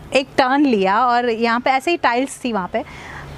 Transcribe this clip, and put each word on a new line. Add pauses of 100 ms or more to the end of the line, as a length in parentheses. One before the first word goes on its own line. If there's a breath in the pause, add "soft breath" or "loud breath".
(140)
एक (100)
टर्न
लिया
और
यहाँ
पे
ऐसे
ही
टाइल्स
थी
वहाँ
पे, (540 loud breath)